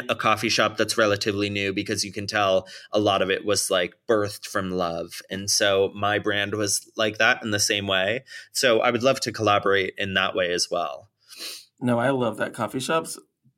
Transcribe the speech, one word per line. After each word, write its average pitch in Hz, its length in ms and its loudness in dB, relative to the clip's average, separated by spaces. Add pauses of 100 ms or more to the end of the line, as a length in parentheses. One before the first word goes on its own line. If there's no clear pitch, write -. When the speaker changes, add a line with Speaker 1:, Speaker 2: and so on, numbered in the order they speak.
Speaker 1:
a 120 60 2
coffee 110 340 2
shop 107 300 0
that's - 180 0
relatively 104 540 2
new, 101 200 -2
because 101 320 -4
you 101 80 -6
can 101 160 -10
tell 98 400 2 (240)
a 107 80 0
lot 101 220 2
of 92 80 0
it 95 160 0
was, 101 260 0
like, 90 240 0 (140)
birthed 104 380 0
from 95 240 -4
love. 87 580 -4
And 98 220 -6
so 98 440 4
my 104 240 0
brand 101 360 -2
was 104 420 -4
like 110 220 -2
that 117 260 4
in 110 60 -4
the 104 100 0
same 101 260 0
way. 98 380 0 (260)
So 113 300 4
I 123 100 4
would 117 120 0
love 110 180 2
to 110 120 -4
collaborate 98 680 2
in 98 160 -4
that 95 200 0
way 90 160 0
as 87 200 0
well. 82 400 -4 (680)
Speaker 2:
No, 123 200 0
I 120 100 2
love 123 300 0
that. - 160 -4
Coffee 120 260 -4
shops 165 380 -2 (400)